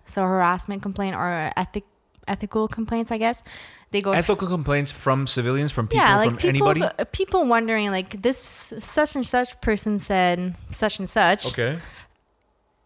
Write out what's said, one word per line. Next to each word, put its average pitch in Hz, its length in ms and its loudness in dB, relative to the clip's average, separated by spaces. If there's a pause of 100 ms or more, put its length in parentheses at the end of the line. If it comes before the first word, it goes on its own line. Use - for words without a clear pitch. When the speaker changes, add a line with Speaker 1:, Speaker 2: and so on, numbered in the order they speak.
Speaker 1:
so - 180 -4
harassment 185 580 2
complaint 196 340 -4
or 170 420 -2
ethic-, 185 280 -4 (420)
ethical 214 400 -2
complaints, 226 440 -4
I 226 60 -2
guess. 226 260 -2 (480)
They 202 100 0
go 196 100 0
Speaker 2:
Ethical 190 360 2
complaints 143 440 0
from 135 360 0
civilians, 131 440 0
from 113 160 -2
people, - 180 4
Speaker 1:
Yeah, 202 120 6
like, 226 120 4
Speaker 2:
from 233 80 -2
Speaker 1:
people 392 320 4
Speaker 2:
anybody? 349 120 4
Speaker 1:
go-, - 300 -2
people 381 340 0
wondering, 226 460 2
like, 190 300 -4
"This - 520 -4
s-, 220 120 -12
such 302 300 0
and 254 100 -2
such 247 360 -2
person 214 380 0
said 180 560 0 (160)
such - 280 -2
and 185 100 -6
such. 190 380 4
Speaker 2:
Okay. 127 320 -2 (1080)